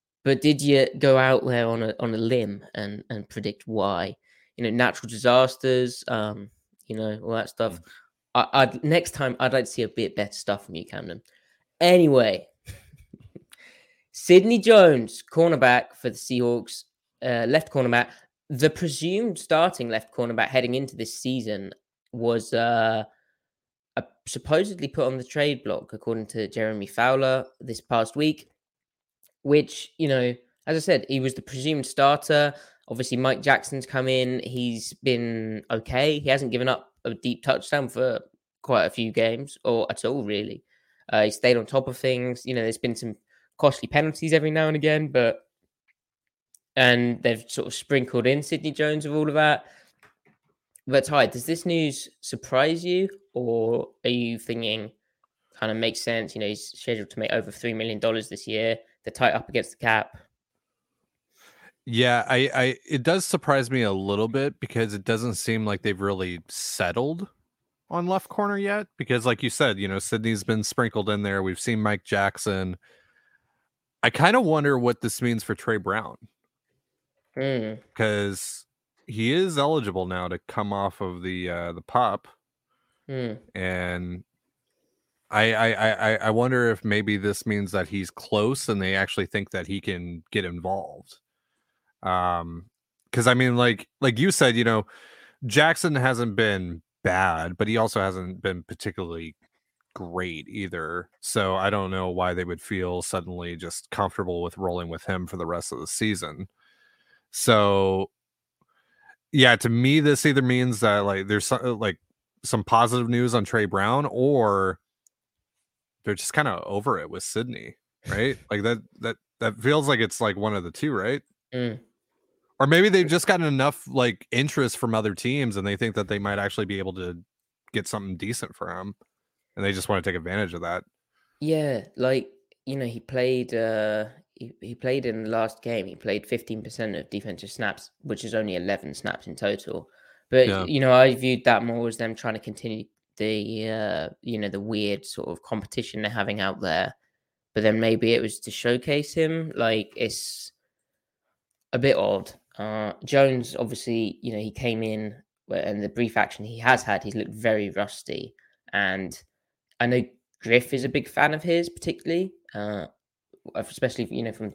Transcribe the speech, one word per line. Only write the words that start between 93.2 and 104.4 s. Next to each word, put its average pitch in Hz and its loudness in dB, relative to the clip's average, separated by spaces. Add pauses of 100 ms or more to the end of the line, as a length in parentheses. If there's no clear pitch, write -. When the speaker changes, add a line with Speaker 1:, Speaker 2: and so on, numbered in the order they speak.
Speaker 2:
I 123 6
mean, 123 2
like, 120 2 (100)
like 123 2
you 180 4
said, 127 4
you 117 2
know, 110 2 (600)
Jackson 151 4
hasn't 120 0
been 95 0 (200)
bad, 87 0
but 104 0
he 110 0
also 110 0
hasn't 92 -4
been 90 -4
particularly 82 -10 (580)
great 87 -8
either. 87 -8 (120)
So 95 -2
I 95 2
don't 98 -2
know 92 -2
why 90 0
they 90 -4
would 87 -10
feel 90 -6
suddenly 87 -8
just 82 -12
comfortable 90 -4